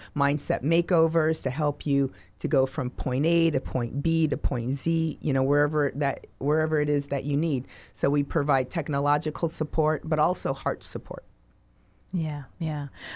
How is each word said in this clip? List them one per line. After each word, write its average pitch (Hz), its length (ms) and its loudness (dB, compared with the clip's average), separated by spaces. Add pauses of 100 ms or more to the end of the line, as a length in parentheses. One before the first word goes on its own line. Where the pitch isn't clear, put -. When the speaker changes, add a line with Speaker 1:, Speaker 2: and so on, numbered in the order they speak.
(160)
Speaker 1:
mindset 143 480 0
makeovers 165 800 2
to 135 60 -2
help 147 360 -4
you 139 260 2 (280)
to - 80 -6
go 135 180 4
from 127 240 -4
point 131 360 -2
A 165 260 4
to 143 80 0
point 123 440 -4
B 165 240 2
to 147 100 0
point 123 360 0
Z, 160 480 -2
you 151 120 0
know, 131 100 4
wherever 147 520 2
that, 139 320 -2 (120)
wherever 156 400 2
it 147 100 0
is 143 180 0
that 139 160 -2
you 143 140 0
need. 147 300 0 (260)
So - 160 0
we 143 140 2
provide 139 460 0
technological 151 800 0
support, 156 540 0
but 156 160 0
also 160 340 0
heart - 300 -4
support. - 400 -10 (920)
Speaker 2:
Yeah, 151 280 -2 (160)
yeah. 151 300 -4 (260)